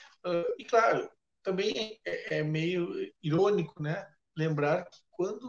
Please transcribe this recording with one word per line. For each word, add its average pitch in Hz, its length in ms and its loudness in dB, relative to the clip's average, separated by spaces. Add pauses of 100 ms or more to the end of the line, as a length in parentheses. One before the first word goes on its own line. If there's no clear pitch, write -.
(260)
Ãh, 170 200 0 (120)
e, - 80 -14
claro, 214 440 4 (340)
também 214 600 -2
é, 165 340 -4
é 156 40 0
meio 170 460 0 (320)
irônico, 175 640 2
né, 165 240 -4 (280)
lembrar 156 500 0
que - 140 -20 (120)
quando 214 380 -4